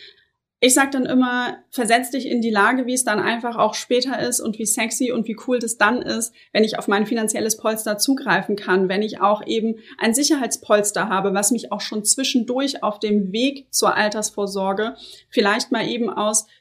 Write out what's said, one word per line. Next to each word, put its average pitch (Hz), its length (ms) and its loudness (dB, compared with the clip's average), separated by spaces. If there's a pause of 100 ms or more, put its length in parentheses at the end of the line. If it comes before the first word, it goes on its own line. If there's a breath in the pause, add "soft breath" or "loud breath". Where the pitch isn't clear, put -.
(640 loud breath)
Ich 254 120 6
sag 277 160 4
dann 262 160 -2
immer, 247 500 2 (140)
versetz 247 400 2
dich 262 160 -4
in 240 120 0
die 226 120 0
Lage, 226 340 2
wie 254 80 -2
es 254 100 0
dann 214 160 0
einfach 233 360 -2
auch 214 180 2
später 254 460 0
ist 247 200 -2
und 214 200 -4
wie 220 80 -4
sexy 233 440 -2
und 233 160 -2
wie 220 80 -4 (120)
cool 247 100 2
das 233 220 -4
dann 214 240 2
ist, 226 320 -6 (180 soft breath)
wenn 220 100 4
ich 220 140 0
auf - 100 -8
mein 208 200 2
finanzielles 220 500 -2
Polster 220 400 -2
zugreifen 208 580 0
kann, 185 320 2
wenn 190 140 0
ich 208 200 -6
auch 208 240 2
eben 226 320 -2 (200 loud breath)
ein 220 160 2
Sicherheitspolster 220 960 0
habe, 196 240 0
was 202 160 0
mich 233 220 -2
auch 202 100 -6
schon 214 220 -6
zwischendurch 262 800 0
auf 214 160 -4
dem 208 320 0
Weg 254 420 -2
zur - 220 2
Altersvorsorge 208 1000 -2 (340 loud breath)
vielleicht 214 420 0
mal 226 160 0
eben 233 240 -2
aus 214 340 -2 (160 soft breath)